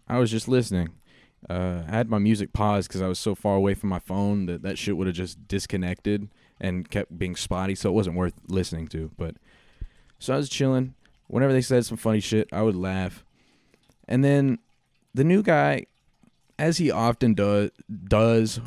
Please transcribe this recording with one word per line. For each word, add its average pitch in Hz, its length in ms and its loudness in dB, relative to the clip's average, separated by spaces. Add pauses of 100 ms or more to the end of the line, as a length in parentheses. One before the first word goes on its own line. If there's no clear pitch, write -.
I 120 100 -2
was 120 140 2
just 113 160 -4
listening. 107 460 0 (560)
Uh, 90 360 -4
I 78 60 -10
had 113 180 0
my 110 100 0
music 104 340 2
paused 104 360 0
'cause 92 120 -4
I 92 80 -2
was 90 100 -4
so 104 160 -2
far 98 220 0
away 98 160 2
from 98 160 -4
my 90 100 -2
phone 101 460 -2
that 87 160 -6
that 95 160 -6
shit 101 180 -4
would 92 120 -2
have 90 80 -2
just 90 340 -10
disconnected 98 800 -4 (320)
and 90 280 -4
kept 87 300 -6
being 90 160 -4
spotty, 95 400 -4
so - 140 -2
it 90 40 0
wasn't 92 220 0
worth 90 200 -2 (120)
listening 85 420 -4
to. 80 280 -10
But 80 180 -8 (840)
so - 140 -4
I - 40 0
was 143 100 -2
chilling. 131 460 0 (340)
Whenever 131 240 2
they 131 100 4
said 120 240 2
some 113 120 -8
funny 110 240 2
shit, 110 320 0
I 98 80 -2
would 101 160 2
laugh. 92 480 -4 (800)
And 127 160 2
then 139 360 4 (540)
the 135 120 2
new 190 180 4
guy, 143 440 2 (680)
as 156 200 0
he 160 120 2
often 113 440 2
do-, 101 380 2 (340)
does 113 600 4